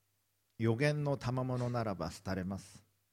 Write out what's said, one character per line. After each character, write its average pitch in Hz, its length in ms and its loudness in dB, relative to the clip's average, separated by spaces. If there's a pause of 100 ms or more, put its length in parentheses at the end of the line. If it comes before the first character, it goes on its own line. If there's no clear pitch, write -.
(580)
予 113 200 4
言 147 260 2
の 143 140 2
賜 131 260 0
物 123 260 0
な 120 140 0
ら 104 120 -2
ば 82 140 -2 (140)
廃 95 140 -2
れ 92 80 -2
ま 95 140 -4
す。 - 220 -18 (320)